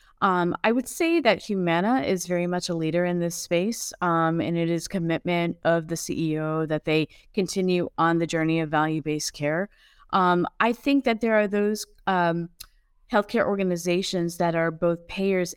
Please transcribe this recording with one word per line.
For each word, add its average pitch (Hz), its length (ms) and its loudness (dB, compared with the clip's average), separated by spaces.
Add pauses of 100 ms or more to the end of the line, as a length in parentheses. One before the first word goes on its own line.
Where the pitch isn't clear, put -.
(240)
Um, 180 400 2
I 220 80 4
would 247 160 0
say 339 320 0
that 233 220 2
Humana 190 600 0
is 180 260 -2
very 175 180 0
much 180 240 -2
a 170 60 -2
leader 165 300 0
in 175 120 0
this 170 160 -2
space, 180 580 -2 (100)
um, 165 380 2
and 160 160 -2
it 170 140 0
is 170 180 -2
commitment 170 760 -2
of 165 240 2
the 160 100 -4
C 160 360 -2
E 156 60 -2
O 156 280 -2
that 151 180 -4
they 156 220 2 (260)
continue 185 640 0
on 165 220 4
the 165 80 -2
journey 160 320 0
of 160 100 -4
value-based 156 640 -2
care. 156 340 -2 (440)
Um, 180 340 2 (140)
I 233 140 2
think 277 320 0
that 226 160 0
there 226 120 0
are 208 140 4
those, 208 400 -2 (180)
um, 170 440 0 (600)
healthcare 220 360 2
organizations 180 920 0
that 170 160 0
are 165 160 0
both 170 380 -2
payers 190 500 -2